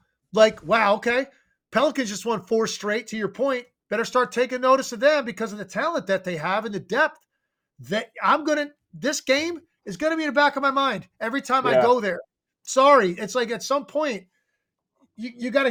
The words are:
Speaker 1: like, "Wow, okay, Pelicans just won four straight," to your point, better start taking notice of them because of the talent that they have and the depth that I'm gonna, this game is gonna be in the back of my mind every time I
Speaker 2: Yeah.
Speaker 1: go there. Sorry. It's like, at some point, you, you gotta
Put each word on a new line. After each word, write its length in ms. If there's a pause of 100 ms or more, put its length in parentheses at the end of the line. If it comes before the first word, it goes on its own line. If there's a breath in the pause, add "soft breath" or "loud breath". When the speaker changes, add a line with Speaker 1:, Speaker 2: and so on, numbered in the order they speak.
(320)
Speaker 1:
like, 320
"Wow, 300
okay, 320 (440 soft breath)
Pelicans 380
just 160
won 160
four 260
straight," 420
to 80
your 120
point, 380 (240)
better 160
start 260
taking 300
notice 300
of 80
them 260
because 260
of 60
the 80
talent 400
that 180
they 120
have 280
and 100
the 60
depth 400 (600)
that 320 (100)
I'm 220
gonna, 260 (240)
this 260
game 400 (240)
is 120
gonna 200
be 80
in 40
the 40
back 240
of 60
my 80
mind 380 (120)
every 200
time 260
I 60
Speaker 2:
Yeah. 100
Speaker 1:
go 180
there. 200 (420)
Sorry. 500
It's 240
like, 160
at 100
some 240
point, 400 (880)
you, 200
you 140
gotta 200